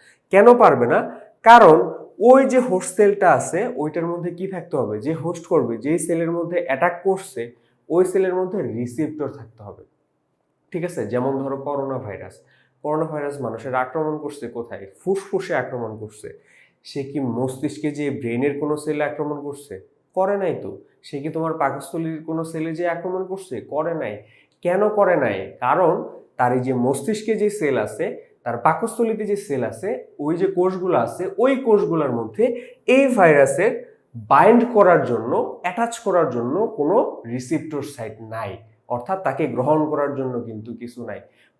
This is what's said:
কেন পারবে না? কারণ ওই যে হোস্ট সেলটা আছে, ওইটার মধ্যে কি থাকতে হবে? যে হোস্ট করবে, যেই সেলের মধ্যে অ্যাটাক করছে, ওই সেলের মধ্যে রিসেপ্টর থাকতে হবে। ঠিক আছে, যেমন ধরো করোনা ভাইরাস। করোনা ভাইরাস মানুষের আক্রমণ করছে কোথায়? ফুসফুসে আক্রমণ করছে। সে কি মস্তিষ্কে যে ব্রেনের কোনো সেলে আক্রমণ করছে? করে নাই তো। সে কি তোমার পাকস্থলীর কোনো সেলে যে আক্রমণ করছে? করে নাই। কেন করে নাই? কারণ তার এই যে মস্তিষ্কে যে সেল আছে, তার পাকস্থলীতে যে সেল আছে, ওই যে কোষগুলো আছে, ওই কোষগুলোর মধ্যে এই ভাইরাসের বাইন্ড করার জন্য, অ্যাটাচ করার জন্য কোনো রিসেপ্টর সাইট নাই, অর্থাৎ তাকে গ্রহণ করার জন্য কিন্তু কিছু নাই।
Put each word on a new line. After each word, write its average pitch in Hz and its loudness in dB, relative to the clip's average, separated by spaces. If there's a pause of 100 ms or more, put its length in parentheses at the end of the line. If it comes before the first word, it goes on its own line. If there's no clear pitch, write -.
(320)
কেন 226 8
পারবে 143 6
না? 185 0 (280)
কারণ 220 10 (220)
ওই 262 10
যে 254 4
হোস্ট 214 -2
সেলটা 202 4
আছে, 165 0
ওইটার 156 -4
মধ্যে 170 -6
কি 180 -8
থাকতে 170 -8
হবে? 107 -2
যে 147 -4
হোস্ট - -6
করবে, 117 0
যেই 147 -2
সেলের 170 -2
মধ্যে 170 -4
অ্যাটাক 170 -2
করছে, 185 -4 (380)
ওই 175 4
সেলের 185 0
মধ্যে 185 -4
রিসেপ্টর 123 -6
থাকতে 113 -20
হবে। 95 -18 (880)
ঠিক 170 -6
আছে, 170 -4
যেমন 127 -2
ধরো 135 -6
করোনা 135 -6
ভাইরাস। 95 -14 (420)
করোনা 156 -2
ভাইরাস 143 -8
মানুষের 113 -8
আক্রমণ 151 -2
করছে 147 -10
কোথায়? 107 -12 (120)
ফুসফুসে 190 -4
আক্রমণ 120 -6
করছে। - -16 (440)
সে 139 -8
কি 139 -6
মস্তিষ্কে 131 -4
যে 143 -4
ব্রেনের 127 -2
কোনো 151 -2
সেলে 147 -4
আক্রমণ 147 -6
করছে? 139 -14 (260)
করে 190 0
নাই 175 -2
তো। - -12 (260)
সে 143 -10
কি 151 -8
তোমার 160 -4
পাকস্থলীর 160 -6
কোনো 160 -6
সেলে 160 -6
যে 175 -4
আক্রমণ 180 -6
করছে? 185 -10
করে 156 -4
নাই। 107 -8 (380)
কেন 196 0
করে 202 2
নাই? 101 -2
কারণ 165 2 (280)
তার 123 2
এই 127 2
যে 127 -2
মস্তিষ্কে 131 -2
যে 208 2
সেল 147 -2
আছে, 147 -6 (120)
তার 120 -6
পাকস্থলীতে 220 0
যে 202 -2
সেল 139 -4
আছে, 113 -6 (140)
ওই 151 -2
যে 175 2
কোষগুলো 180 0
আছে, 117 -4
ওই 254 4
কোষগুলোর 175 2
মধ্যে 117 -2 (400)
এই 262 6
ভাইরাসের 160 4 (180)
বাইন্ড 170 6
করার 185 6
জন্য, 123 -4
অ্যাটাচ - -4
করার 175 0
জন্য 127 -2
কোনো 180 -2
রিসেপ্টর 147 -6
সাইট 117 -12
নাই, 110 -10 (300)
অর্থাৎ 151 -6
তাকে 165 -2
গ্রহণ 147 0
করার 143 -2
জন্য 127 -6
কিন্তু 110 -12
কিছু 120 -14
নাই। 101 -12 (380)